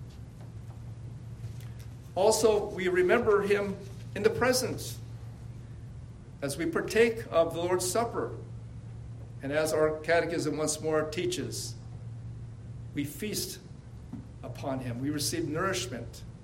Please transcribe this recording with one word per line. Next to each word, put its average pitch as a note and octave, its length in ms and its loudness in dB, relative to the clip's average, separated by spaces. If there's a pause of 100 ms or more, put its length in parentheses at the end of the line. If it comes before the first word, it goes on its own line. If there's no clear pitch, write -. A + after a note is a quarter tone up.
(2250)
Also, G#3+ 560 6
we F3+ 180 0
remember G3+ 540 6
him G3+ 340 2 (380)
in - 80 -4
the A3 80 8
present, - 640 2 (1500)
as C#3+ 140 -2
we E3 100 0
partake A3+ 640 4
of E3 240 6
the E3 60 -2
Lord's F3+ 300 2
Supper, A3+ 420 0 (1080)
and C3+ 80 -4
as D3+ 220 4
our D#3 260 4
catechism D#3+ 580 4
once D3+ 240 0
more D#3 220 4
teaches, D3+ 720 -2 (1200)
we C#3+ 100 0
feast - 540 -4 (840)
upon C3 380 -4
him. B2 200 -4
We C#3 100 0
receive D3+ 380 0
nourishment F3 720 -2 (220)